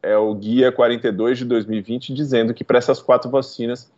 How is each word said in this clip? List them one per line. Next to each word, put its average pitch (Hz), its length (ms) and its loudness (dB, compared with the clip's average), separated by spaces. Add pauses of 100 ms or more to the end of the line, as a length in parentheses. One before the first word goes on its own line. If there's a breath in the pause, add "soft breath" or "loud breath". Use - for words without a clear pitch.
é 104 160 2
o 107 160 2
Guia 117 380 2
quarenta 120 380 2
e - 20 0
dois 113 260 0
de 127 80 -6
dois 117 200 0
mil 110 120 -4
e 104 40 -4
vinte, 123 320 -8
dizendo 131 400 0
que - 100 -10
pra - 140 2
essas 127 240 0
quatro 123 280 2
vacinas, 123 680 -4